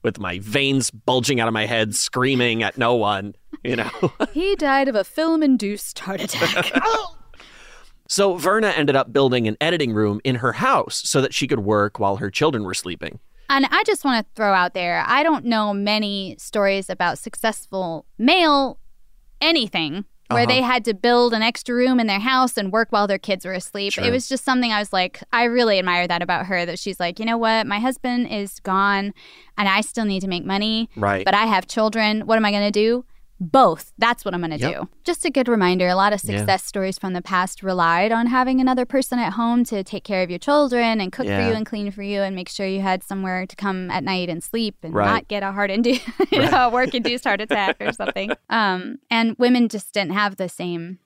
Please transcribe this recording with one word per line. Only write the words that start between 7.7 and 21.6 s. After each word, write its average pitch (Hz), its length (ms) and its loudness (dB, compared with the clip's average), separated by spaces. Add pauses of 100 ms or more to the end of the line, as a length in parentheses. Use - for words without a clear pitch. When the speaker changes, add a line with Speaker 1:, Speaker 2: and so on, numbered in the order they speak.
Speaker 1:
So 196 280 2
Verna 190 340 2
ended 147 280 2
up 123 160 0
building 127 340 4
an 107 140 0
editing 151 320 0
room 104 320 2
in 131 100 2
her 120 180 0
house 185 520 0
so 143 160 2
that 131 120 -2
she - 140 -2
could 139 140 0
work 104 360 2
while 98 200 0
her 101 120 -4
children 127 360 0
were 92 80 -6
sleeping. 87 460 -8 (300)
Speaker 2:
And 277 220 2
I 359 140 2
just 415 180 0
wanna 240 220 0 (100)
throw 208 180 2
out 180 200 2
there, 175 340 -2
I 277 160 2
don't 320 220 2
know 214 280 0
many 202 640 -2
stories 196 520 0
about 180 300 -2
successful 190 840 -6 (120)
male 277 600 4 (600)
anything 202 680 -2 (240)
where 240 140 2
Speaker 1:
Uh-huh. - 100 4
Speaker 2:
they 262 80 4
had 247 240 0
to 226 80 0
build 240 400 4
an 220 80 0
extra 233 340 -2